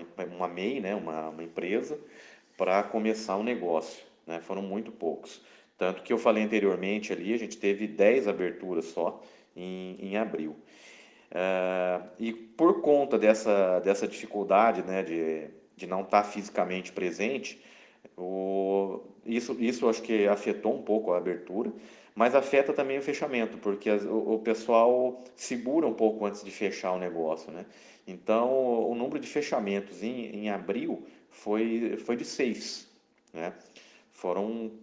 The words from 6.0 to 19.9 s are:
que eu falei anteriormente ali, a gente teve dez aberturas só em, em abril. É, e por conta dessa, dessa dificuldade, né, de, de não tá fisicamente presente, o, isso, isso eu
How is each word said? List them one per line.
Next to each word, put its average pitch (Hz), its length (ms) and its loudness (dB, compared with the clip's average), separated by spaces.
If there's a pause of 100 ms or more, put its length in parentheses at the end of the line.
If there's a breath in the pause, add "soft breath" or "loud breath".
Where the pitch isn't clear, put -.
que - 100 -4
eu 113 60 2
falei 110 240 4
anteriormente 98 680 0
ali, 90 200 -4
a 120 60 0
gente 107 180 -8
teve 101 300 0
dez 104 400 4
aberturas 90 600 -2
só - 360 -4 (320 loud breath)
em, 92 460 -10
em 98 160 -4
abril. 80 400 -4 (720 loud breath)
É, 92 720 0 (180)
e 113 140 -4
por 175 480 2
conta 143 380 4
dessa, 101 640 6
dessa 98 280 2
dificuldade, 98 720 2
né, 95 200 -2
de, 80 460 -2 (280)
de 92 100 -12
não 92 160 -4
tá 107 200 4
fisicamente 92 720 -4
presente, 95 680 -4 (560 loud breath)
o, 95 840 0 (240)
isso, 117 340 -2
isso 117 260 0
eu 113 60 6